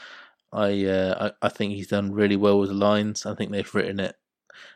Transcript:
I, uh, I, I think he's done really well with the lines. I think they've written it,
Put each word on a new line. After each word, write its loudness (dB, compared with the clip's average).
I, 0
uh, 0
I, 2
I 0
think -4
he's -8
done -2
really 2
well 4
with 2
the -4
lines. 2
I -6
think -6
they've -6
written -2
it, -6